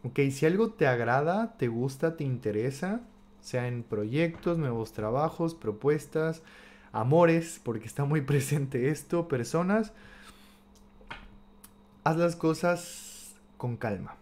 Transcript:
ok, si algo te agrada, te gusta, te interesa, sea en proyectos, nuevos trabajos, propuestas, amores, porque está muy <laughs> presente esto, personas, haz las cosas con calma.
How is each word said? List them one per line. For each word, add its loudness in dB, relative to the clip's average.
ok, -2
si 0
algo 4
te 0
agrada, 2
te 0
gusta, -2
te -6
interesa, -2
sea -4
en -4
proyectos, -2
nuevos -2
trabajos, -2
propuestas, -2
amores, 4
porque -6
está -4
muy 0
<laughs> -8
presente 2
esto, -2
personas, 0
haz 2
las 2
cosas -2
con -6
calma. -6